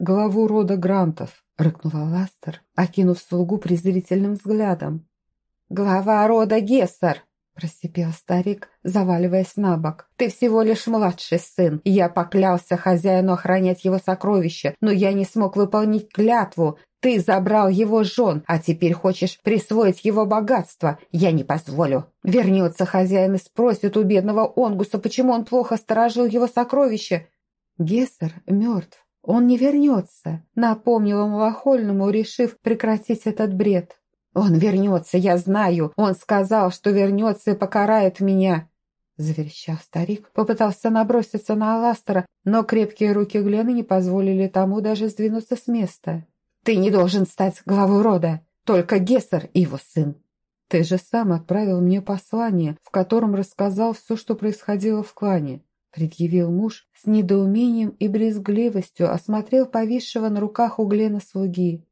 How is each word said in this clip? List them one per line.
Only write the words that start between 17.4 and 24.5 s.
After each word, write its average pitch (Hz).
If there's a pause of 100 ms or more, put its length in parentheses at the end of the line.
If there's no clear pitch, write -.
его 214
жен, 185
а 165
теперь 165
хочешь 185
присвоить 214
его 214
богатство. 208 (140)
Я 170
не 147
позволю. 147 (160)
Вернется 185
хозяин 190
и 190
спросит 220
у 214
бедного 208